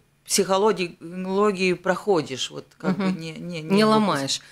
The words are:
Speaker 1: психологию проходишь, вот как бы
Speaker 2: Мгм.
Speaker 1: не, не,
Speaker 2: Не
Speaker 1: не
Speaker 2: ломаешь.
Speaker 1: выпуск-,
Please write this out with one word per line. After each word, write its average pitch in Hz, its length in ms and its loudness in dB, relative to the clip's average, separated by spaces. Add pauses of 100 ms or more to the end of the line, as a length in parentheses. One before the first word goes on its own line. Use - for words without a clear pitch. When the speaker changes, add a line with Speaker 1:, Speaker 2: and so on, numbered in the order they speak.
(240)
Speaker 1:
психологию 185 1500 0
проходишь, 170 720 -2
вот 147 140 -14 (140)
как 185 180 -2
бы 196 80 -2
Speaker 2:
Мгм. 185 160 -2
Speaker 1:
не, 160 120 -10
не, 165 300 -10
Speaker 2:
Не 185 140 0
Speaker 1:
не 214 80 6
Speaker 2:
ломаешь. 190 560 2
Speaker 1:
выпуск-, - 120 -20